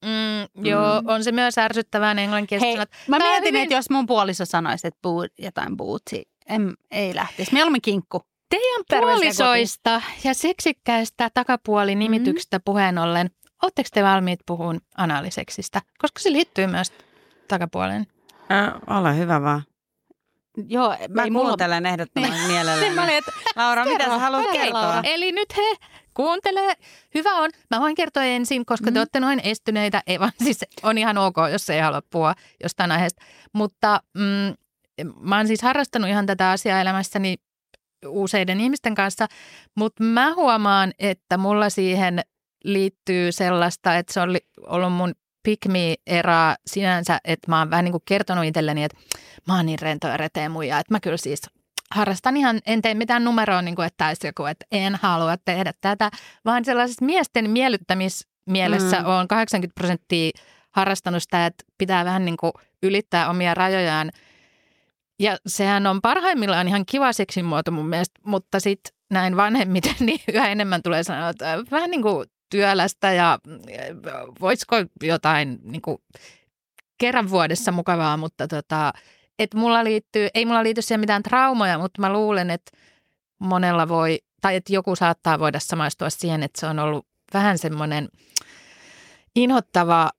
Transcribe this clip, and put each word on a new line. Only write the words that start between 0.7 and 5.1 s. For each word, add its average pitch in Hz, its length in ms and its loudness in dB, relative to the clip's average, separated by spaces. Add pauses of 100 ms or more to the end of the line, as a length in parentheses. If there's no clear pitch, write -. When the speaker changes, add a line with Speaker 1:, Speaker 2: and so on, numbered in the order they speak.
Speaker 2:
Mm. 226 80 -8
Speaker 1:
on 220 160 0
se 233 80 0
myös 240 260 0
ärsyttävää 220 540 0
englanninkielistä 208 540 0
Speaker 3:
Hei, 233 100 2
Speaker 1:
sanat. 214 140 -4 (180)
Speaker 3:
mä 277 100 4
Speaker 1:
Tää 339 80 4
on 349 60 4
Speaker 3:
mietin, 359 160 2
Speaker 1:
hyvin 269 140 2
Speaker 3:
että 285 120 0
jos 254 160 0
mun 269 160 2
puoliso 196 380 0
sanoisi, 170 420 -4
että 160 120 -8 (100)
boo-, 170 200 -2 (100)